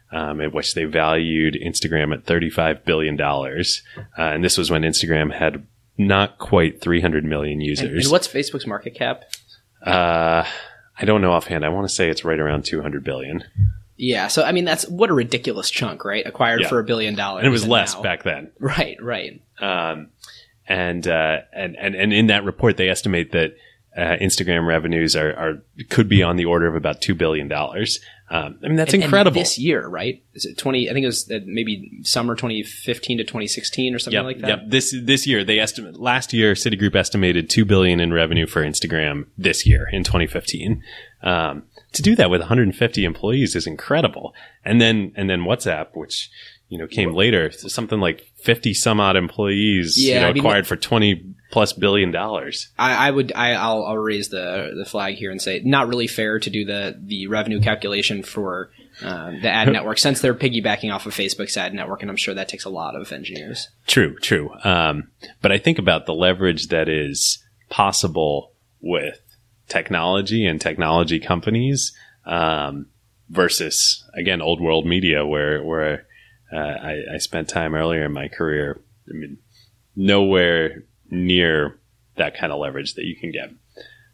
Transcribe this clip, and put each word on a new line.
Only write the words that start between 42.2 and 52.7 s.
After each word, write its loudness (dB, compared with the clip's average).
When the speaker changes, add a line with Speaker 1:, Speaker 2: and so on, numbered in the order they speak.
Speaker 1:
with 4
a -6
hundred 4
fifty 0
employees 0
is -4
incredible. -2
And 4
then, 4
and -2
then 2
WhatsApp, -2
which, -10
you -10
know, -8
came 0
later, 4
something -4
like 0
fifty 2
some 2
odd 4
employees, 2
you 4
Speaker 2:
Yeah, 4
Speaker 1:
know, 4
Speaker 2:
I 4
mean, 2
Speaker 1:
acquired 4
for -2
twenty 2
plus 2
billion 2
dollars. -6